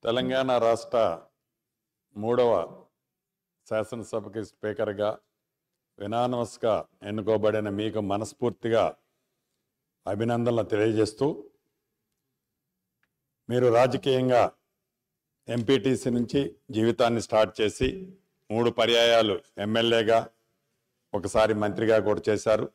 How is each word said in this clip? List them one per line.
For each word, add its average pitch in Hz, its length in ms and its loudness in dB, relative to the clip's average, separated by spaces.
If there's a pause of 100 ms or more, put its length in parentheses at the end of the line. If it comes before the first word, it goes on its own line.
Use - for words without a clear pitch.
తెలంగాణ 127 540 0
రాష్ట్ర 113 640 0 (920)
మూడవ 117 360 2 (1160)
శాసనసభకి 110 760 -8
స్పీకర్గా 104 640 -4 (920)
unanimous-గా 113 880 -2 (180)
ఎన్నుకోబడిన 104 680 -2
మీకు 104 300 -4
మనస్ఫూర్తిగా 107 960 -2 (1120)
అభినందనలు 117 560 -2
తెలియజేస్తూ, 107 640 0 (2250)
మీరు 123 240 2
రాజకీయంగా 127 760 2 (960)
ఎంపీటీసీ 123 640 0
నుంచి 120 460 -2 (160)
జీవితాన్ని 117 500 0
స్టార్ట్ 107 400 0
చేసి, 110 280 0 (640)
మూడు 117 180 2
పర్యాయాలు 113 680 2 (180)
ఎమ్మెల్యేగా, 113 720 2 (840)
ఒకసారి 107 400 0
మంత్రిగా 107 460 2
కూడా 104 300 -2
చేశారు. 110 460 0